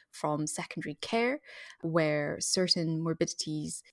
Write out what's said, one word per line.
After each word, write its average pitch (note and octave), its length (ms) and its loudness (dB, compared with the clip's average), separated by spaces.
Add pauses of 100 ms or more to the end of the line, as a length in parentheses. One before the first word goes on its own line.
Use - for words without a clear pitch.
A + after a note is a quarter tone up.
from D3+ 360 -2
secondary - 500 -6
care, A#3+ 440 0 (440)
where D3+ 580 2
certain E3 580 2
morbidities D#3+ 840 -2 (120)